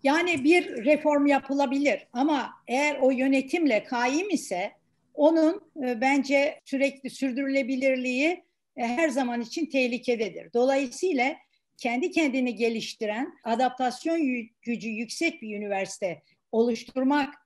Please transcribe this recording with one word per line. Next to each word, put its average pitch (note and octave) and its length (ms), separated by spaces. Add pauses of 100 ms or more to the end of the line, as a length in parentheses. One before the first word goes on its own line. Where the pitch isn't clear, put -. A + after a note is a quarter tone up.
Yani D#4 420
bir D4+ 400
reform D4 420
yapılabilir C#4 840
ama C4 380 (160)
eğer C#4 340
o B3+ 100
yönetimle C4+ 760
kaim C4+ 460
ise G3+ 420 (420)
onun, D#4+ 480 (220)
e, B3 160
bence C#4 640
sürekli C4+ 460
sürdürülebilirliği, C4+ 1300 (320)
e, B3 60
her B3 260
zaman A#3+ 320
için D4+ 260
tehlikededir. A#3+ 880
Dolayısıyla C4+ 840 (400)
kendi B3+ 340
kendini C4 440
geliştiren, A3+ 760 (120)
adaptasyon B3+ 720
yü-, B3+ 300 (140)
gücü A3+ 260
yüksek A#3 540
bir G#3+ 140
üniversite G3 680 (300)
oluşturmak C4 840 (120)